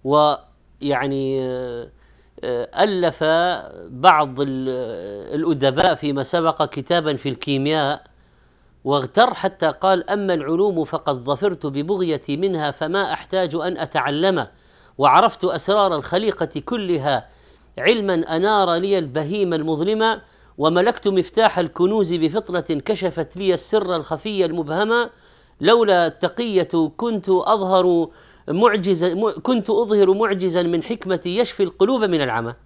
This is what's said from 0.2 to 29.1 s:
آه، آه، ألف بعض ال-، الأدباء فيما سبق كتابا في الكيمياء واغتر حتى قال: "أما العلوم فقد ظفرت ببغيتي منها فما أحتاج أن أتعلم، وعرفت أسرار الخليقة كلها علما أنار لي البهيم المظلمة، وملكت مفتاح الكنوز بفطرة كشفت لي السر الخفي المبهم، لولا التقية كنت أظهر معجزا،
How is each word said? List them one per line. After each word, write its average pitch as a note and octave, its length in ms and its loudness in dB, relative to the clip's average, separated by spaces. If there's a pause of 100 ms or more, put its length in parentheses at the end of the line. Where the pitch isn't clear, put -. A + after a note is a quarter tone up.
آه، B2+ 500 -8 (520)
آه، B2 400 -2
ألف F3+ 400 0 (680)
بعض C#3+ 460 4
ال-، B2+ 960 -6
الأدباء D3+ 600 2
فيما C#3 280 -4
سبق E3 420 0
كتابا D3+ 500 -2
في C3+ 140 -6
الكيمياء C#3+ 760 -2 (800)
واغتر C#3+ 500 0
حتى F#3+ 340 -2
قال: F#3 420 0
"أما G3 240 0
العلوم E3 520 0
فقد C#3 380 -4
ظفرت D#3+ 420 -2
ببغيتي D3+ 720 -2
منها E3+ 340 -2
فما E3 420 -2
أحتاج F3 420 -4
أن E3+ 220 -4
أتعلم، D3+ 680 -2 (500)
وعرفت C#3+ 480 4
أسرار F#3+ 500 2
الخليقة E3+ 720 -4
كلها D#3 640 -2 (480)
علما E3+ 580 0
أنار F#3+ 400 2
لي F#3+ 220 0
البهيم E3 560 -2
المظلمة، F3+ 680 0 (360)
وملكت F3 500 2
مفتاح G3 520 0
الكنوز F3+ 540 0
بفطرة F3 460 -2
كشفت E3 800 -4
لي F#3+ 160 0
السر F#3+ 420 0
الخفي F3 500 -2
المبهم، F3+ 640 0 (520)
لولا G3 460 4
التقية E3+ 920 0
كنت A3 320 -2
أظهر F#3 800 2 (380)
معجزا، F3+ 680 2